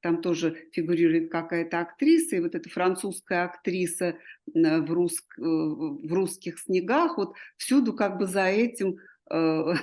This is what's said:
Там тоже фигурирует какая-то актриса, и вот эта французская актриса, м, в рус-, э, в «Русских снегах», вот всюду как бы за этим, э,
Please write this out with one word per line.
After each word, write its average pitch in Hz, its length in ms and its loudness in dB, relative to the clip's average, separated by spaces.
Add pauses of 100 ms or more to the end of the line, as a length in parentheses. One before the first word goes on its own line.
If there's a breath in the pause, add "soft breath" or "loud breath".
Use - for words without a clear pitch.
Там 170 200 0
тоже 165 340 0 (180 loud breath)
фигурирует 165 580 2
какая-то 170 500 -2
актриса, 285 560 2
и 170 40 0
вот 170 140 -2
эта 170 140 -8
французская 185 760 -2
актриса, 180 720 -4 (400 loud breath)
м, 160 300 4
в 156 80 -4
рус-, 175 280 0 (180)
э, - 40 -14
в 156 720 -2
«Русских 180 460 -4
снегах», 196 580 0
вот 196 180 -4 (220 loud breath)
всюду 254 360 2
как 190 260 0
бы 196 80 0
за 185 200 2
этим, 208 500 0 (340 loud breath)
э, 160 520 2